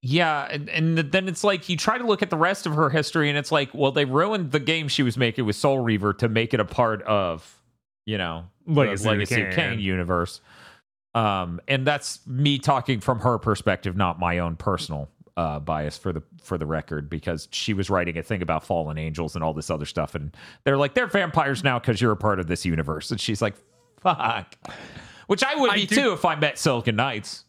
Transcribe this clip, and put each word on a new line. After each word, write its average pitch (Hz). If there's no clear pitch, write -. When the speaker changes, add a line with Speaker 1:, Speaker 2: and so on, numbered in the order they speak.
Speaker 1:
Yeah, 147
and, 147
and 160
then 175
it's 175
like, 196
you 180
try 220
to 247
look 202
at 208
the 165
rest 180
of 160
her 151
history, 151
and 147
it's 143
like, 143
well, 139
they 143
ruined 165
the 151
game 151
she 135
was 120
making 120
with 104
Soul 139
Reaver 104
to 117
make 113
it 113
a 101
part 110
of, 92
you 107
know, 85
the 165
Speaker 2:
Legacy 113
of 101
the 110
Speaker 1:
Legacy 107
of 104
Kain 151
Speaker 2:
Kain. 113
Speaker 1:
universe. 90
Um, 95
and 135
that's -
me 139
talking 131
from 120
her 117
perspective, 98
not 90
my 87
own 85
personal, 78
uh, 78
bias 76
for 92
the, 78
for -
the 78
record, 76
because 82
she -
was 95
writing 87
a 80
thing 98
about 80
fallen 78
angels 80
and 80
all 80
this 76
other 76
stuff, -
and 76
they're 139
like, 143
"They're 247
vampires 151
now 131
'cause 117
you're 117
a -
part 104
of 85
this 87
universe." 78
And 90
she's 107
like, 104
"Fuck." 113
Which -
I 277
would 262
Speaker 3:
I 202
Speaker 1:
be 202
Speaker 3:
do 214
Speaker 1:
too 254
if 156
I 165
met 147
Silicon 120
Knights. 117